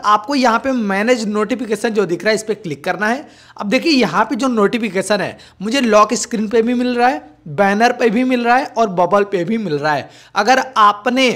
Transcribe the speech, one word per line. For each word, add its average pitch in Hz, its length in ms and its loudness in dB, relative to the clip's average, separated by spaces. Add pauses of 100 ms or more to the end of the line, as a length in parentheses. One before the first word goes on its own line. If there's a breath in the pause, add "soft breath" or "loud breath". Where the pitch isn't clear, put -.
आपको 214 300 2
यहाँ 240 240 2
पे 269 140 -2
मैनेज 220 560 0
नोटिफिकेशन 214 640 -4
जो 208 160 0
दिख 170 160 -4
रहा 214 80 0
है 214 40 2
इस 202 80 -4
पे 214 120 -6
क्लिक 151 300 -10
करना 185 220 -2
है। 254 200 -4 (300 loud breath)
अब 208 120 -8
देखिए 262 240 0
यहाँ 208 320 2
पे 240 120 -4
जो 262 120 -2
नोटिफिकेशन 208 720 -2
है 135 160 -6 (260 loud breath)
मुझे 226 180 -2
लॉक 214 340 4
स्क्रीन 220 340 -4
पे 226 140 2
भी 240 120 -2
मिल 247 220 -2
रहा 240 120 2
है, 302 120 -2 (280)
बैनर 202 440 2
पे 247 180 0
भी 247 140 0
मिल 254 200 0
रहा 240 120 4
है 285 120 0
और 226 220 0
बबल 180 340 2
पे 190 200 -4
भी 226 140 -2
मिल 165 200 -4
रहा 151 140 -2
है। 131 160 -4 (260 loud breath)
अगर 254 300 2 (120)
आपने 247 600 2